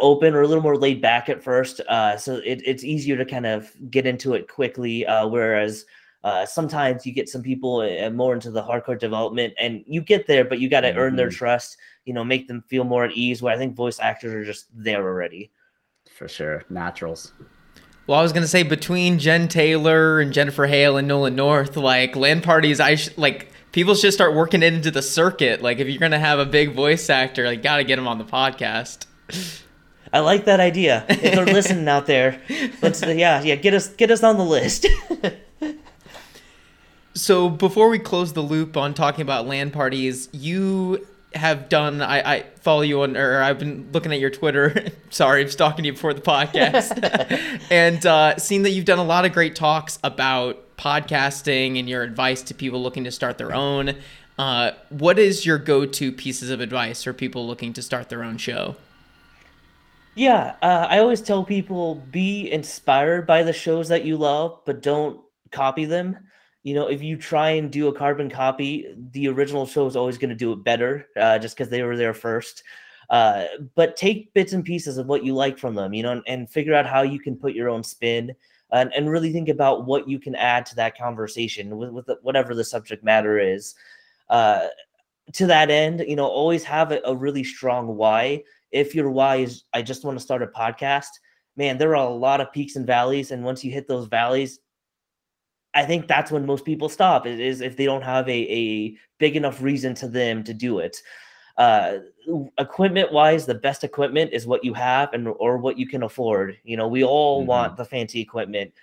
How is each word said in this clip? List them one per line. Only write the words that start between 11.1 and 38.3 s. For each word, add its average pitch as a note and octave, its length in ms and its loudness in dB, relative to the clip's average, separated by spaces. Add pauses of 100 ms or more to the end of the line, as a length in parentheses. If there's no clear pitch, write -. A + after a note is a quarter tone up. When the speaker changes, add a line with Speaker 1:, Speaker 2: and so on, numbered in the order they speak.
Speaker 1:
their B2+ 140 2
Speaker 2:
Mm-hmm. F2+ 80 -10
Speaker 1:
trust, A#2+ 400 -2 (280)
you B2+ 80 -8
know, A#2+ 100 -4
make C3 240 -2
them A#2+ 220 -12
feel B2+ 140 0
more B2 200 0
at A2 100 -2
ease, A#2+ 280 -2
where A#2+ 120 0
I A2+ 40 -2
think B2 180 -6
voice A#2+ 240 -4
actors A2+ 320 -4
are G#2+ 140 -8
just G#2 300 -12
there G#2+ 280 -4
already. F#2 460 -8 (640)
Speaker 2:
For - 120 -16
sure. D#2 420 -8
Naturals. E2+ 640 -10 (720)
Speaker 3:
Well, C#3+ 140 4
I - 40 6
was E3+ 100 2
gonna E3 140 0
say, F3+ 160 4
between F3 560 0
Jen E3 280 4
Taylor D#3+ 760 4
and C#3+ 100 0
Jennifer C#3+ 360 2
Hale C#3+ 300 6
and C#3 100 0
Nolan C#3 280 2
North, C#3 400 2
like, B2+ 400 2
LAN C#3+ 260 4
parties, D#3 380 4
I D3 160 4
sh-, - 220 -4
like, C#3 340 -2 (200)
people F3+ 240 4
should G3+ 180 4
start F3+ 220 4
working E3 280 4
it E3 100 6
into D#3+ 180 0
the C#3 100 0
circuit. D#3+ 600 2
Like, A#2+ 180 0
if C3+ 100 -2
you're C3 100 -4
gonna D#3 200 2
have D3+ 200 2
a C#3 60 2
big D3 280 2
voice D3 360 2
actor, C3 360 2
like, A#2+ 180 -2
gotta D3 200 2
get C3 160 2
him B2+ 80 -4
on A#2 120 -2
the A2 40 -8
podcast. B2 840 -4 (1080)
Speaker 1:
I C#3+ 60 4
like G3 260 4
that G3 140 6
idea. E3+ 500 4
If G3+ 120 0 (140)
they're F#3 100 4
Speaker 3:
<laughs> G3 80 4
Speaker 1:
listening F#3 340 2
out C#3+ 180 2
there, C3 360 2 (400)
let's, - 200 0
yeah, E3 400 4
yeah, D3 140 2
get G3 180 2
us, G3 160 2
get A3+ 220 4
us A3+ 120 4
on A3 140 6
the F#3+ 80 2
list. D3+ 400 2 (360)
<laughs> - 40 0 (1900)
Speaker 3:
So F3+ 360 4
before F#3+ 400 4
we A3+ 100 2
close F3+ 340 -4